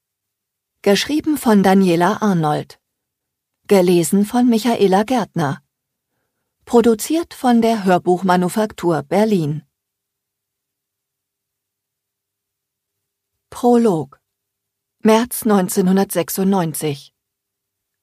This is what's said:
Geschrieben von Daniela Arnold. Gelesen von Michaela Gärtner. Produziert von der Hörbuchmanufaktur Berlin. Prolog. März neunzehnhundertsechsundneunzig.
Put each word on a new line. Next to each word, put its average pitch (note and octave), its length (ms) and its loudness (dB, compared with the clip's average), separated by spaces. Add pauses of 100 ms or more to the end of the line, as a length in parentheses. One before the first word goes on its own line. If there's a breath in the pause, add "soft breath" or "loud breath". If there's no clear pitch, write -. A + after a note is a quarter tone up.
(840)
Geschrieben C#4+ 540 -2
von G#3 260 2
Daniela F#3+ 600 2
Arnold. D#3 560 -2 (880)
Gelesen F#3 580 2
von B3 240 0
Michaela G#3+ 540 2
Gärtner. F#3 600 -4 (1040)
Produziert A#3+ 680 0
von A#3+ 280 0
der A3+ 220 -2
Hörbuchmanufaktur F3+ 1160 -2
Berlin. D#3+ 640 -2 (3750)
Prolog. A3+ 680 0 (800)
März A3 440 0
neunzehnhundertsechsundneunzig. F#3 1700 -2 (880)